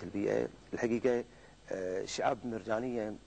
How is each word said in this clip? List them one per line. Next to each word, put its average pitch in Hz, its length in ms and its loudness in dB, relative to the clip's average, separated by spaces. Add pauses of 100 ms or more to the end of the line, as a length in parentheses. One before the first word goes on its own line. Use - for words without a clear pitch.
البيئة. 104 460 2 (240)
الحقيقة، 120 520 2 (460)
آه، 92 320 -2
الشعاب 120 420 0
المرجانية 113 680 -2 (120)